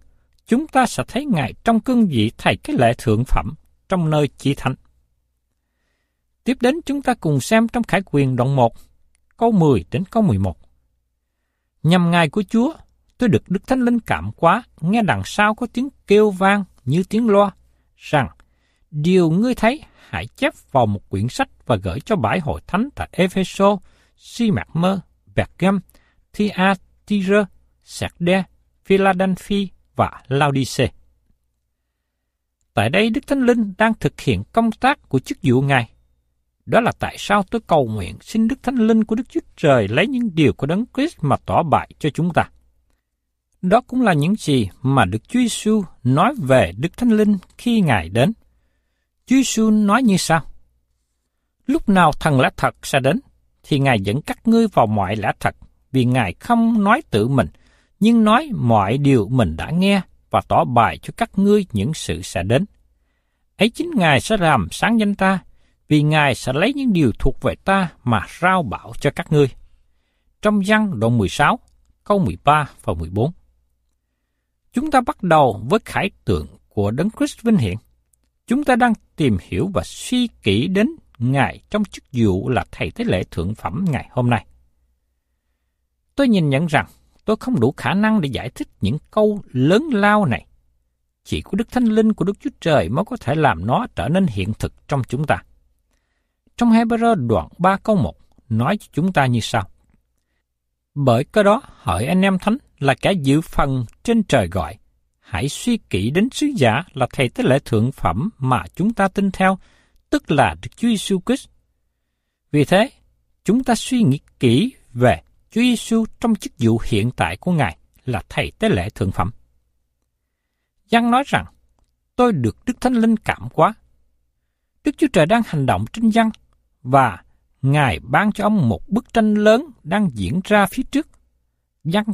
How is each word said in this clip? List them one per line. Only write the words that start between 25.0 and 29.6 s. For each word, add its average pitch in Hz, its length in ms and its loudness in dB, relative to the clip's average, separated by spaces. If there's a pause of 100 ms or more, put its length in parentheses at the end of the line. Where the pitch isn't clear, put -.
Pergam, 185 460 -2 (520)
Thyatira, 196 1120 -2 (400)
Sardes, 180 600 -2 (400)
Philadelphia 190 840 0 (300)